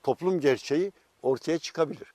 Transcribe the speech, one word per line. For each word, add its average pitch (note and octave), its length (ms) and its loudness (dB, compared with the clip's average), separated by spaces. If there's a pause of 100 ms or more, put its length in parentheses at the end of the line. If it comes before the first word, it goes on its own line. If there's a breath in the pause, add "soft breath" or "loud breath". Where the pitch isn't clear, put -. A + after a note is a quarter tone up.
toplum E3+ 380 0
gerçeği C#3+ 520 2 (300 soft breath)
ortaya D#3 360 0
çıkabilir. - 560 -4